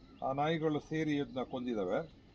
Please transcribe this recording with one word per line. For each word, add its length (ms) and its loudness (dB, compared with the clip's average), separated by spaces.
ಆ 40 0
ನಾಯಿಗಳು 480 2
ಸೇರಿ 360 0
ಇದನ್ನ 260 -2
ಕೊಂದಿದ್ದಾವೆ. 840 -2